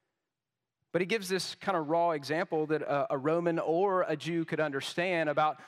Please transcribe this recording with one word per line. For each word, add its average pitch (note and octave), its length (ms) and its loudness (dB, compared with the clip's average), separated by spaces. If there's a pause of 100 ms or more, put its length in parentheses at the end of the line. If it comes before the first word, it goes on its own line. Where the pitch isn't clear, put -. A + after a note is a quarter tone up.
(920)
But E3+ 100 0
he F#3+ 40 -2
gives F#3+ 240 -2
this F#3 260 -2
kind F#3+ 220 -2
of D#3 100 -2
raw E3+ 240 2
example D#3 540 0
that D3 160 0
a, C#3+ 320 0
a D3 40 0
Roman E3 420 2
or F3+ 420 2
a D#3 160 0
Jew E3 260 -2
could D#3 160 -4
understand D#3 680 0
about, D3+ 280 2 (100)